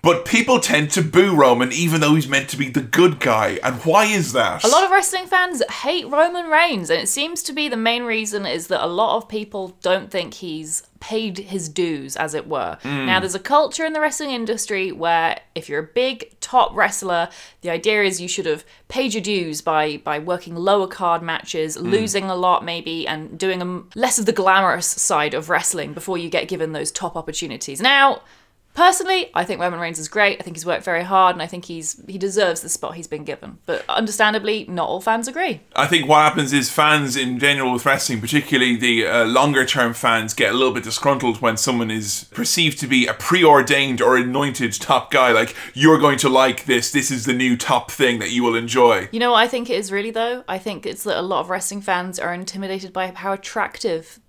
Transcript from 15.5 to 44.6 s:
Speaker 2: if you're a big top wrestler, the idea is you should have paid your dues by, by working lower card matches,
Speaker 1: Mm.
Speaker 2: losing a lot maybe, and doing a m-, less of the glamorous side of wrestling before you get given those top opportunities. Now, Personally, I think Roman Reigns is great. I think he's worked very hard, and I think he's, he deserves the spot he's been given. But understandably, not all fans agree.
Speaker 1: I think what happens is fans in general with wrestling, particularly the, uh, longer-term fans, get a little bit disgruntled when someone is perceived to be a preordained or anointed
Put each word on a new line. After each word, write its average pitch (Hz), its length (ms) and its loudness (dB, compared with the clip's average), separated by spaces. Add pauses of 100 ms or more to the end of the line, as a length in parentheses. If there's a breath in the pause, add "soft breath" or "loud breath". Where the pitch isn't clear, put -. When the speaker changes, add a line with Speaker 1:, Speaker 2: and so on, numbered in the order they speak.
Speaker 2:
if 160 160 -12
you're 147 100 -2
a 156 140 -14
big 254 440 -2
top - 380 0
wrestler, 175 540 0 (320 loud breath)
the 175 80 -6
idea 208 320 0
is 185 180 0
you 175 80 -10
should 190 180 -6
have 151 160 -2 (260 soft breath)
paid 262 260 -2
your 214 80 -4
dues 175 400 -4
by, 156 420 0
by 151 140 -4
working 170 360 -6
lower 190 320 2
card 170 360 -2
matches, 160 560 -6
Speaker 1:
Mm. 175 120 -4
Speaker 2:
losing 202 380 0
a 190 80 -2
lot 180 260 2
maybe, 165 460 -6
and 156 300 -8
doing 185 240 -2
a - 20 -4
m-, 180 300 -8
less 240 240 0
of 208 80 0
the 226 60 2
glamorous 190 540 4
side 151 460 0
of 156 160 -4
wrestling 151 460 -2
before 175 240 -6
you 170 100 -8
get 165 180 -2
given 160 260 -4
those 151 200 -6
top 180 240 -8
opportunities. 156 640 -8
Now, 277 400 4 (540 soft breath)
Personally, 370 600 2
I 180 100 0
think 185 160 -6
Roman 175 180 -2
Reigns 165 220 -8
is 151 80 -10
great. 202 320 2
I - 20 -6
think 165 140 -12
he's 160 100 -10
worked 170 180 -2
very 175 200 -2
hard, 185 320 4
and - 60 -8
I 170 40 -6
think 180 200 -14
he's, 165 420 -10
he 190 100 -12
deserves 185 420 0
the - 80 -12
spot - 280 -6
he's 170 100 -14
been 151 160 -10
given. - 440 -12
But - 220 -4
understandably, 214 800 0
not 175 200 -4
all 185 120 -4
fans 233 280 -2
agree. 285 320 -6 (160)
Speaker 1:
I 143 100 2
think 151 220 2
what 151 160 8
happens 151 280 0
is 135 180 2
fans 151 460 2
in 127 220 -2
general 139 340 2
with 123 140 -2
wrestling, 135 340 0
particularly 127 540 2
the, 117 320 2
uh, 113 200 4
longer-term 127 680 2
fans, 113 400 0
get 110 160 2
a 113 60 -2
little 127 180 2
bit 120 80 -4
disgruntled 120 580 -2
when 113 160 0
someone 117 340 -2
is 107 340 -6 (100)
perceived 165 460 0
to 135 80 -8
be 127 180 2
a - 80 -2
preordained 139 880 4
or 127 140 6
anointed 123 560 0